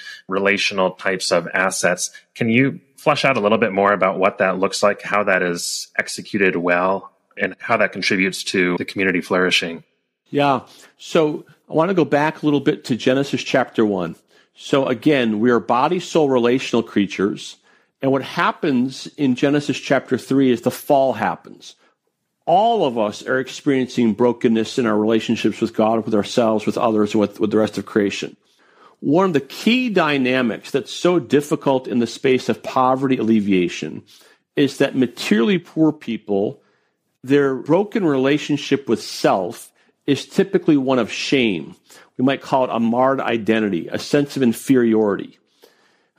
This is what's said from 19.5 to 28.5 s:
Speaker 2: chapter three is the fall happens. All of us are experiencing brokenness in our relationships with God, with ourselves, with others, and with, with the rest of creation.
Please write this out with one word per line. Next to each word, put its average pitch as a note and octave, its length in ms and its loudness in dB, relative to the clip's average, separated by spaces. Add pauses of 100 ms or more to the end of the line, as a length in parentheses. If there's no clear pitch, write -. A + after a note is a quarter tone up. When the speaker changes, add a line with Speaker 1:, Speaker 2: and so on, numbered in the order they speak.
Speaker 2:
chapter B2+ 400 0
three C3+ 320 2
is A#2 120 0
the B2 80 0
fall C3+ 440 0
happens. G2 640 -8 (680)
All G#3 400 2
of A#2+ 120 -2
us G#2 300 -4
are C3 140 -2
experiencing B2 760 0
brokenness A#2 640 0
in A#2+ 80 0
our G#2+ 100 2
relationships A2 640 0
with A2+ 140 -2
God, A2+ 300 2
with A2+ 100 -4
ourselves, A2 500 0
with G#2+ 140 -2
others, G#2+ 340 0
and A2 80 2
with, G2+ 200 -2
with G#2 100 0
the A2 80 0
rest G#2+ 180 0
of G2 100 -8
creation. - 500 -2 (640)